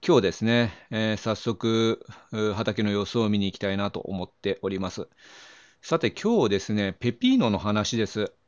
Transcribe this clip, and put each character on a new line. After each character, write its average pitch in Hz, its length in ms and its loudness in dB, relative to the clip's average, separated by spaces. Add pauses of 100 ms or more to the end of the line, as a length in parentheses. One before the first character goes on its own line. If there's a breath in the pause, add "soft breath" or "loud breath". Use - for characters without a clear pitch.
今 165 120 6
日 107 40 6
で 92 120 2
す 110 120 -4
ね、 117 260 2 (200 loud breath)
え 110 240 0
ー、 - 20 -4
早 113 160 -4
速、 113 720 -2 (260 loud breath)
う、 107 220 -2
畑 107 300 -2
の 104 80 0
様 101 140 -2
子 - 120 -4
を 110 120 2
見 104 100 0
に 98 60 0
行 90 100 -4
き - 20 -18
た 98 140 -2
い 98 60 -2
な 101 120 -2
と - 100 -8
思 92 260 -6
っ - 60 -16
て - 300 -4
お 98 80 -4
り 95 80 -4
ま 92 140 -4
す。 - 160 -10 (720 loud breath)
さ - 160 0
て、 120 140 0
今 214 320 2
日 107 60 4
で 98 100 2
す 107 140 -4
ね、 101 260 0
ペ 120 120 0
ピ 254 220 2
ー 262 40 6
ノ 131 120 4
の 98 80 2
話 104 400 0
で 110 80 2
す。 104 280 -4 (140)